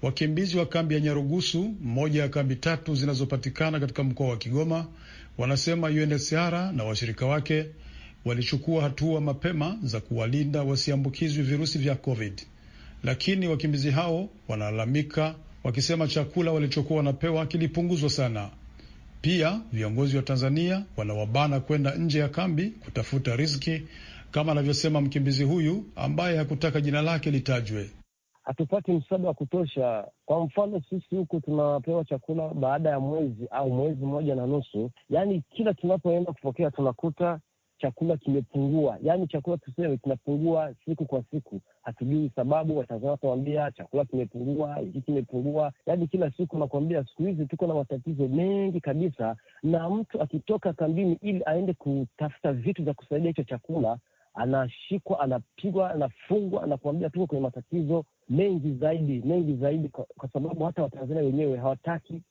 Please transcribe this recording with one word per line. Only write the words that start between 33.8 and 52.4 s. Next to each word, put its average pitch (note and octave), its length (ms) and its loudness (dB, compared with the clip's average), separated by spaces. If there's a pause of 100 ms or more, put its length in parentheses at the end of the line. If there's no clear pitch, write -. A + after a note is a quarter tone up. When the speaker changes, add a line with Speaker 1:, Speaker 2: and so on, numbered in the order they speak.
Speaker 2:
mmoja C#3+ 300 0
na B2 120 -2
nusu. B2 440 -2 (200)
Yaani, F3+ 320 2 (140)
kila A3 180 2
tunapoenda F3 580 2
kupokea C#3+ 380 -2
tunakuta D3+ 680 0 (400)
chakula D#3+ 360 0
kimepungua. C#3 840 0
Yaani, F3 240 2
chakula D#3+ 300 -2
tuseme D3 400 -2
kinapungua D3 800 0 (100)
siku D#3+ 200 -4
kwa C3 260 -2
siku. D3 300 -6 (220)
Hatujui C3+ 540 -2
sababu, D3+ 420 0
Watanzania B2 320 -4
watatuambia C#3+ 600 0
chakula - 340 -2
kimepungua, C3+ 720 -2
hiki E3+ 240 -6
kimepungua. C#3 720 0 (140)
Yaani, E3+ 220 0
kila E3+ 220 0
siku E3+ 280 -4
nakwambia, D3 460 0
siku D3+ 220 -4
hizi D#3 200 -2
tuko E3 200 -2
na E3 80 0
matatizo C#3 540 -2
mengi F#3 520 2
kabisa, C3+ 560 -2 (260)
na E3 280 2
mtu G#3 320 -2
akitoka E3+ 500 -2
kambini E3 500 0
ili G3 240 -2
aende F3 260 0
kutafuta C#3 800 -2